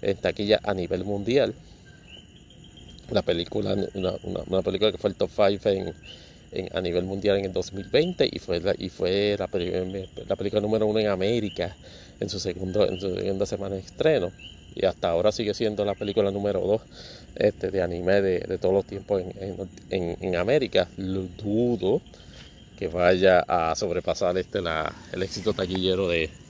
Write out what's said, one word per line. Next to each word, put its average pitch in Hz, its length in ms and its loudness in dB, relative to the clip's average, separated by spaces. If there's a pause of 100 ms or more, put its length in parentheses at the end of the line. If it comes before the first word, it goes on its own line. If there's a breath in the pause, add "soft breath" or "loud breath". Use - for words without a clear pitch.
en 98 160 0
taquilla 101 460 2
a 101 100 0
nivel 92 320 -2
mundial. 104 500 0 (1600 loud breath)
La 107 100 2
película, 98 540 0 (200)
una, 92 280 -2
una, 92 240 -6
una 92 160 0
película 95 280 2
que - 80 -8
fue 104 120 0
el 95 60 -8
top 95 140 0
five 101 340 4
en, 95 280 2 (600 loud breath)
en, - 220 -6
a 92 60 -2
nivel 90 240 0
mundial 98 320 0
en 98 80 0
el 92 80 -4
dos 92 220 -4
mil 95 100 -8
veinte 156 480 2
y - 60 -8
fue 87 220 -2
la, 92 180 2
y 95 100 -6
fue 101 500 2
la 95 80 -2
peli-, 92 600 -2 (180)
la 101 100 0
película 101 260 0
número 107 240 2
uno 107 140 2
en 107 80 2
América 98 680 0 (420 loud breath)
en - 120 -4
su 98 100 -6
segundo, 92 480 0
en 92 100 -2
su 92 160 -2
segunda 98 300 0
semana 98 300 -4
de 95 80 -6
estreno. 120 480 0 (420)
Y - 140 0
hasta 90 240 0
ahora 87 220 2
sigue 104 200 -4
siendo 104 320 -2
la 101 120 -2
película 101 340 0
número 101 300 -2
dos, 98 220 0 (520 loud breath)
este, 95 380 0
de 95 100 0
anime 87 400 2
de, 92 160 2
de - 180 -4
todos 92 160 2
los 98 140 2
tiempos 98 340 -2
en, 92 120 -8 (100)
en, 95 260 -8 (220)
en, 87 300 0
en 92 160 -2
América. 98 600 2
Lo 95 260 -4
dudo 104 800 0 (760 loud breath)
que 98 80 -6
vaya 90 540 6
a 82 340 2
sobrepasar, 90 640 0
este, 92 240 -2
la, 80 320 -2 (180)
el 90 120 -2
éxito 95 300 -2
taquillero 92 520 0
de 82 240 0 (200)